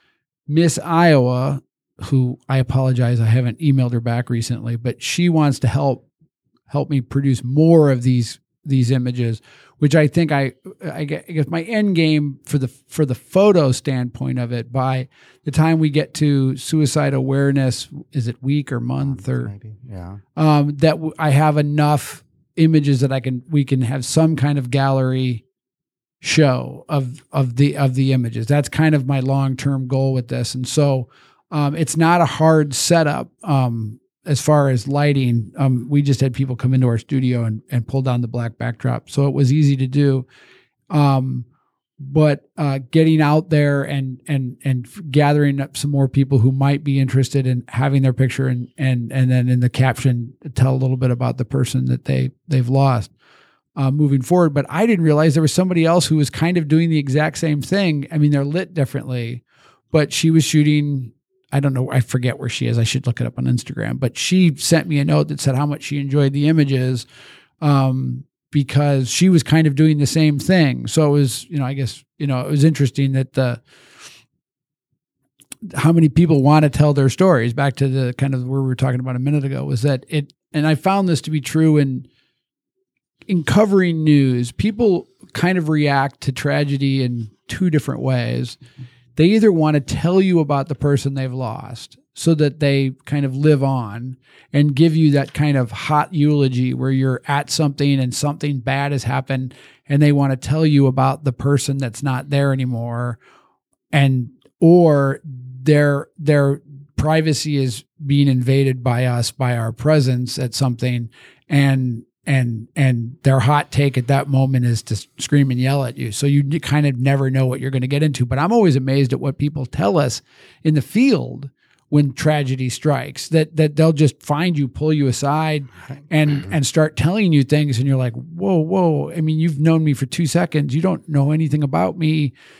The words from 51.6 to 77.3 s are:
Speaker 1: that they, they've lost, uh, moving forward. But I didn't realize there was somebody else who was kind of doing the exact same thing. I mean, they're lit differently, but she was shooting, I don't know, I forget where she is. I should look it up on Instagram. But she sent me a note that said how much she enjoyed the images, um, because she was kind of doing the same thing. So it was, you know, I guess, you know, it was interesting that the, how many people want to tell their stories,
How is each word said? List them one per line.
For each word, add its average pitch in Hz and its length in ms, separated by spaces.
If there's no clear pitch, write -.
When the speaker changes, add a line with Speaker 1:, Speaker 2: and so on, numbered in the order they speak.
Speaker 1:
that 127 220
they, 131 260
they've 131 200
lost, 131 440
uh, 135 160
moving 139 300
forward. 170 300
But 139 160
I 180 180
didn't 202 180
realize 151 300
there 160 80
was 151 120
somebody 180 300
else 165 220
who 160 100
was 147 140
kind 170 280
of 156 80
doing 160 240
the 160 80
exact 147 400
same 151 240
thing. 170 480
I 160 80
mean, 147 140
they're 139 120
lit 170 300
differently, 123 680
but 151 200
she - 180
was 160 140
shooting, 147 680
I 135 80
don't 139 140
know, 127 160
I 131 100
forget 123 380
where 131 100
she 120 180
is. 117 120
I 117 60
should 123 220
look 123 160
it 120 40
up 120 120
on 127 60
Instagram. 120 560
But 127 180
she 185 380
sent 160 320
me 151 100
a 139 60
note 151 240
that 147 120
said 139 140
how 139 120
much 147 160
she 143 160
enjoyed 139 360
the 147 140
images, 135 580
um, 131 600
because 143 580
she - 180
was 175 140
kind 160 240
of 143 80
doing 156 240
the 143 80
same 151 320
thing. 135 480
So 151 220
it - 20
was, 143 400
you 156 80
know, 135 80
I 135 80
guess, 135 280
you 151 100
know, 131 140
it 143 100
was 143 140
interesting 139 480
that 131 220
the, 123 260
how 151 180
many 165 160
people 151 340
want 147 200
to 147 80
tell 147 240
their 135 140
stories, 127 440